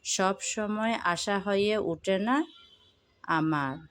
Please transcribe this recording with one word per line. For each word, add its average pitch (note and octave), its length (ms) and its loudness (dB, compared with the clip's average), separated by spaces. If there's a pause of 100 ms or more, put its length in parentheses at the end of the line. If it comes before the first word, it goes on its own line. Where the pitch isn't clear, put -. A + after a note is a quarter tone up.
সব F#3+ 320 0 (180)
সময় G#3+ 400 -2 (180)
আসা G3+ 240 0 (100)
হয়ে G3+ 280 2 (160)
ওঠে F#3+ 260 0 (100)
না B3+ 100 4 (1000)
আমার। D3 380 0 (140)